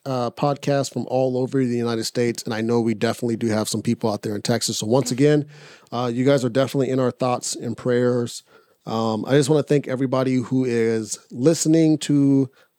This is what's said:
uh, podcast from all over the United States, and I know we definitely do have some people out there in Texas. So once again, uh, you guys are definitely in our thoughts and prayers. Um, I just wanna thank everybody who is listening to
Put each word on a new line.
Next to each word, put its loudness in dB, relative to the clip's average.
uh, -4
podcast -2
from -6
all 0
over 0
the -2
United -2
States, -2
and -4
I -4
know 0
we 0
definitely -2
do -2
have 0
some -4
people -2
out -6
there -6
in -10
Texas. -2
So -6
once 2
again, 2
uh, -2
you 0
guys 4
are 0
definitely 0
in 0
our 2
thoughts -2
and -8
prayers. 0
Um, -2
I -4
just 4
wanna 4
thank 0
everybody 0
who 0
is -2
listening 2
to 2